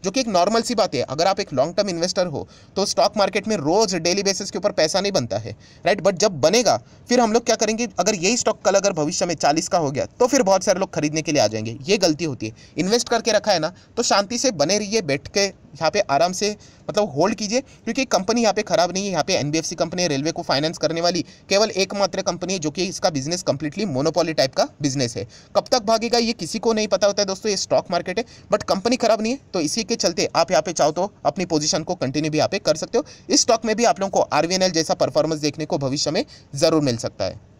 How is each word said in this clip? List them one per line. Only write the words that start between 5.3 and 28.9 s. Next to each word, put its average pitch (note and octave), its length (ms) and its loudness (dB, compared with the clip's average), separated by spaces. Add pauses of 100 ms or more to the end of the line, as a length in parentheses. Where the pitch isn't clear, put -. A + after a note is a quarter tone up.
है, G#2 180 -10 (300)
राइट? G3 160 2
But F3+ 160 2
जब G3 220 0
बनेगा F3 360 4 (320)
फिर A#3+ 120 4
हम A3 120 2
लोग A#3 140 2
क्या A3 100 2
करेंगे, A3 320 -2 (100)
अगर G3 160 2
यही F#3+ 220 0
स्टॉक - 280 0
कल G3 100 4
अगर G3 180 4
भविष्य D#3 340 -2
में F3 100 -2
चालीस D#3 320 0
का F#3 100 0
हो D3 120 0
गया C3 160 -2 (140)
तो B3 60 6
फिर C4 160 2
बहुत F#3+ 220 4
सारे F#3+ 160 2
लोग F#3+ 140 -4
खरीदने D3+ 280 -2
के D#3+ 100 -4
लिए C#3 100 4
आ G#2+ 40 6
जाएंगे। A2 360 -4
ये F#3+ 160 2
गलती E3+ 260 0
होती C3 220 -6
है। A2 60 -8 (260)
इन्वेस्ट F#3+ 300 0
करके A3+ 240 0
रखा G#3 200 2
है F3+ 60 4
ना D#3+ 140 -2 (240)
तो A#3 60 -2
शांति A#3 360 0
से C4 140 2
बने E3+ 260 2
रहिए, G#3+ 240 -2
बैठ C#3 260 -4
के G3+ 160 0 (320)
यहाँ D#3+ 140 0
पे D3+ 100 0
आराम E3 320 2
से G#3 220 -2 (360)
मतलब G#3 240 0
होल्ड E3 200 2
कीजिए, G#3+ 260 -2
क्योंकि - 440 -6
कंपनी A3+ 380 0
यहाँ G#3 120 4
पे G#3 80 -2
ख़राब F3 300 0
नहीं F#3+ 120 -4
है। G3+ 60 -4
यहाँ E3 160 0
पे F#3+ 80 0
एनबीएफ़सी D3+ 420 -2
कंपनी F3 260 -2
है, F3+ 60 0
रेलवे D3 240 -2
को E3+ 100 -8
फाइनेंस D#3 360 -2
करने D#3+ 220 -2
वाली F3 240 0 (240)
केवल G#3 240 2
एकमात्र F#3+ 500 -2
कंपनी F#3 300 -4
है F#3+ 60 -2
जो D3+ 120 -2
कि F3 140 -4
इसका F#3 260 -2
बिजनेस D#3 320 -4
कंप्लीटली D#3 440 -4
मोनोपोली D#3+ 480 0
टाइप C3+ 200 0
का G3+ 140 2 (140)
बिजनेस C3+ 340 -2
है। G#2 100 -6 (300)
कब F#3+ 160 2
तक B3+ 100 0
भागेगा A3+ 360 0
ये A3+ 160 0
किसी F#3 240 -8
को A3+ 140 0
नहीं G#3+ 160 0
पता G3+ 180 2
होता G3+ 160 2
है G3 40 0
दोस्तों, F#3+ 240 -4
ये G3 60 0
स्टॉक - 340 0
मार्केट F3+ 280 -2
है। A#3 60 -4 (280)
But G#3 100 0
कंपनी G3 340 0